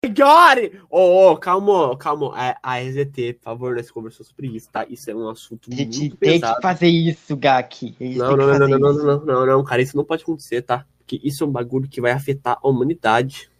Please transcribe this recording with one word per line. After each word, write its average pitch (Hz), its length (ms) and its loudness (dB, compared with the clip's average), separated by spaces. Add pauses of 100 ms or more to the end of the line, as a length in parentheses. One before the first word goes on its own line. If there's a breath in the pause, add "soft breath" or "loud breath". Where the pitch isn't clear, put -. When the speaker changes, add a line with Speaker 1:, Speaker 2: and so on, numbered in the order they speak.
(100)
Speaker 1:
Gary! 277 760 4
Ô, 185 440 6
ô, 156 40 2
calma, 185 640 0
calma. 147 360 -6
A, 127 280 -6
a 127 180 -6
R 131 120 -8
Z 139 140 -4
T, 123 280 -8
por - 80 -20
favor, 120 340 -8
nós 120 140 -10
conversamos 113 380 -16
sobre - 200 -14
isso, 110 220 -14
tá? 110 180 -8
Isso 117 220 -16
é 104 40 -10
um 113 140 -8
assunto 113 440 -18
Speaker 2:
A - 20 -12
gente 123 260 -8
Speaker 1:
muito 147 160 -6
Speaker 2:
tem 170 240 2
Speaker 1:
pesado. 117 160 0
Speaker 2:
que 123 60 -8
fazer 175 260 0
isso, 165 480 0
Gaki. 127 640 -2
A 127 40 -10
gente 127 140 -8
Speaker 1:
Não, 123 100 -2
Speaker 2:
tem 139 80 2
Speaker 1:
não, 139 100 2
Speaker 2:
que 139 120 4
Speaker 1:
não, - 0 -
Speaker 2:
fazer 139 120 4
Speaker 1:
não, 135 80 2
não, 143 140 2
Speaker 2:
isso. 147 140 -2
Speaker 1:
não, 143 200 0
não, 131 200 0
não, 135 180 2
cara, 127 180 -2
isso 135 140 -4
não 139 80 -2
pode 160 180 -6
acontecer, 139 400 -8
tá? 127 240 -6 (120)
Porque - 260 -12
isso 143 180 -4
é 156 40 -2
um 143 40 -4
bagulho 127 380 -6
que 135 120 -12
vai 120 120 0
afetar 135 500 -4
a 139 60 0
humanidade 131 920 -2